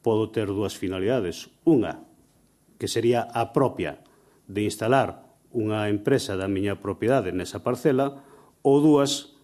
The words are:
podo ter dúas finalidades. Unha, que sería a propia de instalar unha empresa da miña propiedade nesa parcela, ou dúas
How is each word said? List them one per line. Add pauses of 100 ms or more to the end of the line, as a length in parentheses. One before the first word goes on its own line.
podo
ter
dúas
finalidades. (160)
Unha, (720)
que
sería
a
propia (480)
de
instalar (240)
unha
empresa
da
miña
propiedade
nesa
parcela, (400)
ou
dúas